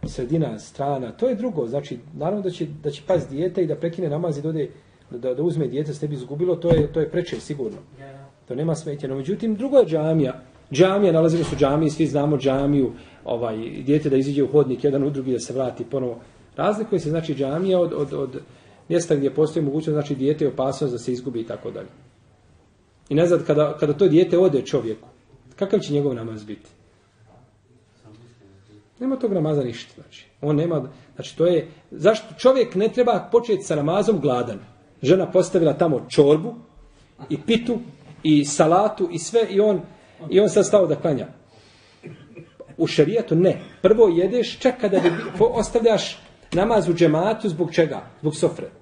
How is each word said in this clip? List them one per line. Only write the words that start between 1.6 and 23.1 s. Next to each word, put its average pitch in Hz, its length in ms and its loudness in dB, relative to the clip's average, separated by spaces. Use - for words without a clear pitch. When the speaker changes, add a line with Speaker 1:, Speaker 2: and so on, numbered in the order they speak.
Speaker 1:
znači, 135 320 -6
naravno 180 280 -4
da 185 80 -4
će, 175 160 -6
da 147 80 -4
će - 160 -14
past 185 220 0
dijete 170 340 -2
i 160 40 -2
da 147 80 -2
prekine 165 340 -6
namaz 156 280 -4
i 143 40 -10
da 156 80 -6
ode, 151 200 -4
da, 127 240 -6
da 135 100 -4
uzme 156 240 -2
dijete, 147 260 -6
se - 120 -8
ne 143 40 -4
bi 147 60 -6
izgubilo, 147 400 -4
to 170 140 -2
je, 151 240 4
to 160 60 -2
je 151 100 0
preče, 175 300 -6
sigurno. 113 380 -8
Speaker 2:
Ja, 135 60 -20
ja. 135 240 -20
Speaker 1:
To 123 80 -8
nema 156 200 -2
smetnje. 143 320 -10
No, 135 80 -6
međutim, 202 400 -4
drugo 269 220 0
je 233 80 6
džamija. 156 560 0
Džamija, 185 420 4
nalazimo 160 300 2
se - 120 -4
u 127 40 -8
džamiji, 147 300 2
svi 151 180 0
znamo 143 300 0
džamiju, 135 540 2
ovaj, 117 320 -4
dijete 143 520 -2
da 131 80 2
iziđe 139 260 0
u 127 80 -2
hodnik, 135 320 2
jedan 139 200 2
u 143 60 0
drugi, 135 220 -4
da 120 80 -2
se 120 140 -10
vrati 123 320 -4
ponovo. 123 340 -6
Razlikuje 208 440 -2
se, 147 100 -6
znači, 160 260 -4
džamija 165 440 0
od, 170 140 0
od, 147 200 -6
od 139 280 -8
mjesta 165 260 0
gdje 139 180 0
postoji 151 320 0
mogućnost, 151 280 -2
znači, 147 220 -2
dijete 147 300 0
je 131 60 0
opasnost 135 420 -4
da 117 60 -8
se 123 120 -6
izgubi 123 300 -6
i 113 60 -10
tako 107 240 -10
dalje. 104 180 -14
I 143 60 -2